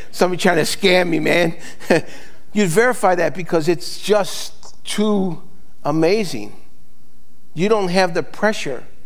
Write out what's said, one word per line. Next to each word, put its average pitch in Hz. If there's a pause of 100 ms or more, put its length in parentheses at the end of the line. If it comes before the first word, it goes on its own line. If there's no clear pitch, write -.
<laughs> -
"Somebody 180
trying 180
to 151
scam 180
me, 160
man." 165 (320)
<laughs> 165 (480)
You'd 202
verify 214
that 165
because 165
it's -
just -
too 196 (420)
amazing. 160 (960)
You 175
don't 208
have 180
the 170
pressure 156 (220)